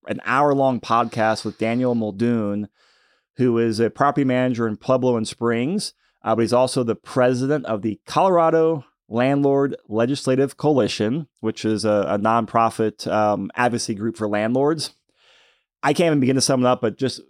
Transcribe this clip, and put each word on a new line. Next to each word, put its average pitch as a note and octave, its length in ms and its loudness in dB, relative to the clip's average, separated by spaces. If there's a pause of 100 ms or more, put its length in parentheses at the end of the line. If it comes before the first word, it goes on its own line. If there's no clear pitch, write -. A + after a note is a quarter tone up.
an - 180 -6
hour-long C3+ 560 2
podcast A2+ 640 0
with G#2 140 -8
Daniel A#2+ 380 0
Muldoon, G#2+ 720 -2 (680)
who B2 220 2
is A2+ 220 0
a A2 100 2
property C#3+ 340 0
manager B2+ 440 0
in G#2+ 80 -6
Pueblo B2+ 400 0
and A2 100 -2
Springs, A#2+ 640 -2 (300)
uh, A2+ 140 0
but A#2 60 2
he's A2+ 100 0
also B2+ 320 2
the A2+ 120 -2
president C3 680 0
of G#2+ 160 -4
the G#2+ 240 -4
Colorado E3 800 2 (240)
Landlord C#3 680 2 (120)
Legislative C3 680 0
Coalition, C3 720 0 (140)
which A2 240 -6
is G#2+ 200 0
a, G#2 240 2
a G2+ 100 -2
nonprofit, A2+ 920 0
um, G#2 460 0
advocacy A#2+ 380 -2
group A2 220 -6
for G#2+ 120 -4
landlords. B2+ 640 -2 (920)
I C#3+ 100 0
can't E3+ 140 2
even D3+ 120 2
begin C3 160 2
to C3 60 2
sum B2+ 220 2
it B2 40 4
up, B2+ 120 0
but A2 160 -2
just C3 340 -4